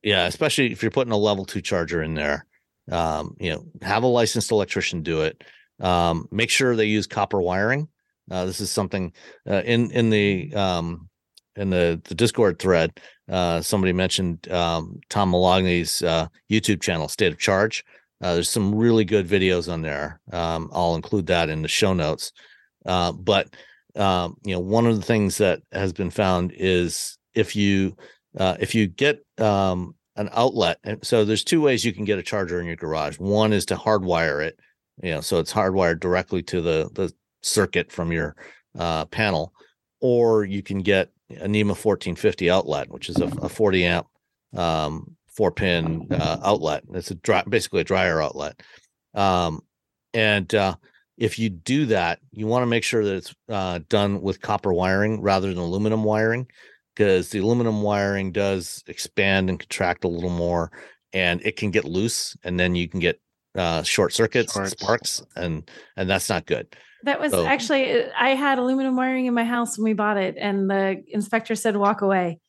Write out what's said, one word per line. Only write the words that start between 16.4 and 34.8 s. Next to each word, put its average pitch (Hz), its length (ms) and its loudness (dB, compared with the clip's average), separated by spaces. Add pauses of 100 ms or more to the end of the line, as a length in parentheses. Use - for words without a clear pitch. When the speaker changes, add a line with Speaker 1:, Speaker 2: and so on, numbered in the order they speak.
Speaker 1:
YouTube 107 320 0
channel, 82 260 -2
State 87 260 0
of - 60 -14
Charge. 101 440 0 (380)
Uh, 90 140 0
there's 85 140 0
some 101 260 0
really 113 300 4
good 98 220 2
videos 90 440 2
on 82 100 -4
there. 76 380 -6 (120)
Um, 82 420 -4
I'll 85 220 2
include 80 320 -2
that 85 220 2
in 78 120 -4
the 78 60 -4
show 98 260 2
notes. 78 380 -2 (540)
Uh, 87 260 0
but, 95 420 0 (420)
um, 90 480 0
you 95 100 -4
know, 90 60 -2
one 107 280 2
of 113 80 4
the 101 100 -4
things 104 320 2
that 92 240 2 (100)
has 95 220 -2
been 90 180 -4
found 92 440 0
is 90 640 -2 (160)
if 107 220 0
you, 98 400 2 (420)
uh, 92 220 0
if 110 160 -4
you 107 120 4
get, 143 380 0 (140)
um, 98 560 0 (220)
an 104 160 -4
outlet, 113 500 2
and 104 220 -8
so 113 180 4
there's 107 220 0
two 165 160 2
ways 127 240 2
you 117 80 0
can 107 120 -8
get 101 140 0
a 87 40 -10
charger 90 360 -4
in 85 80 -6
your 82 80 -6
garage. 78 420 -4
One 104 360 2
is 95 140 0
to 90 80 0
hardwire 85 720 0
it, - 140 -8 (420)